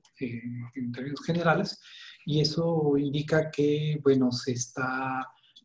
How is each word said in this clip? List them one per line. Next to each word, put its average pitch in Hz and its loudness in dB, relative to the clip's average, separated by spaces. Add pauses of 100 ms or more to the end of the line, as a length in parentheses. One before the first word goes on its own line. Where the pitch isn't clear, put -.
(200)
eh, 120 -6 (340)
en 123 -6
términos 131 -8
generales, 170 0 (460)
y 151 2
eso 151 2
indica 147 0
que, 147 2
bueno, 131 6
se 120 -2
está, 131 -4 (380)